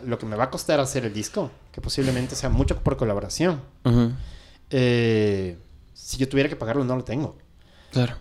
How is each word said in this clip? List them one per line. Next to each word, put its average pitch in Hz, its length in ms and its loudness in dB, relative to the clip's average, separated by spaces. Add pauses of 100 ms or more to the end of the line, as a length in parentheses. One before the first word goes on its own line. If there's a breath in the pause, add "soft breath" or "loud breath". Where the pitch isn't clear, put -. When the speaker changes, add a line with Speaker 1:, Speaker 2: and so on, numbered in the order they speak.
Speaker 1:
lo 117 120 -4
que - 80 -8
me 107 120 -4
va - 80 2
a - 40 -2
costar 143 300 -2
hacer 131 260 0
el 104 80 -4
disco, - 380 -4 (220)
que - 80 -14
posiblemente 127 540 -2
sea 131 140 -2
mucho 135 320 2
por 135 140 2
colaboración, 127 680 0 (220)
Speaker 2:
Ujú. 120 280 4 (580 loud breath)
Speaker 1:
eh, 110 880 2 (360)
si - 240 -12
yo 131 120 0
tuviera 139 200 2
que - 60 -10
pagarlo, 123 300 0
no 127 100 0
lo 127 80 -2
tengo. 123 340 -4 (540 soft breath)
Speaker 2:
Claro. 123 300 2